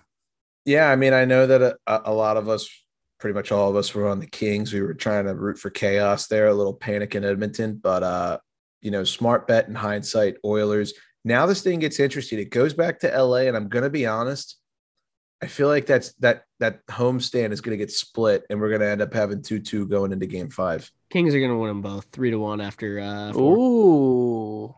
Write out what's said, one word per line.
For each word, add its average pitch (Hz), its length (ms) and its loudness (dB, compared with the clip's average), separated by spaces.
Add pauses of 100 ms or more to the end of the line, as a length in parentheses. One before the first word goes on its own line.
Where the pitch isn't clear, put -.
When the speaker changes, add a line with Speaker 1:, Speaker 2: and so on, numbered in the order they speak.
(680)
Speaker 1:
Yeah, 147 240 6
I 135 60 6
mean, 131 180 4
I 131 100 6
know 127 220 6
that 131 160 6
a, 110 420 0
a 107 80 -2
lot 107 240 2
of 107 140 -2
us, 107 180 -2 (500)
pretty 104 160 -6
much 101 180 -4
all 101 180 4
of 101 60 2
us 101 180 0
were 104 140 0
on 98 120 -2
the 82 60 -10
Kings. 107 480 -4
We 98 80 0
were 85 100 -4
trying 104 320 -2
to 95 100 -4
root 98 240 -6
for 98 120 -10
chaos 101 560 0
there, 107 220 4
a 104 60 6
little 101 200 0
panic 104 400 -6
in 101 100 -4
Edmonton, 107 580 -4
but, 92 200 0
uh, 90 360 -2 (440)
you 107 80 -6
know, 101 140 -2
smart 117 420 0
bet 113 220 4
in 107 60 -10
hindsight, 104 680 -2
Oilers. 104 480 0 (320)
Now 123 220 2
this 190 160 0
thing 180 180 -2
gets 151 180 -4
interesting. 135 400 -2
It 98 120 -8
goes 139 240 2
back 165 260 -2
to - 120 0
L 127 220 2
A, 131 140 2
and 117 80 -2
I'm 107 120 -4
gonna 120 220 -2
be 143 160 -2
honest, 120 520 -6 (840)
I 165 60 -10
feel 143 180 -2
like 147 200 2
that's, 127 280 2
that, 120 300 2 (160)
that 110 260 -4
homestand 123 640 -2
is 101 100 -6
gonna 110 180 -6
get 104 120 -6
split, 107 580 0
and 104 120 -4
we're 107 100 0
gonna 107 160 0
end 104 160 -2
up - 100 -4
having 104 300 -2
two 110 160 -6
two 101 300 -6
going 98 240 0
into 95 140 -4
game 90 240 -8
five. 87 380 -4 (220)
Speaker 2:
Kings 170 240 2
are 139 60 2
gonna 123 180 0
win 110 120 -2
'em 101 120 -6
both, 98 300 -10
three 127 180 -2
to 113 80 -2
one 104 220 -6
after, 101 400 -8
uh, 104 320 -10
four. 143 240 4
Speaker 3:
Ooh. 127 1200 2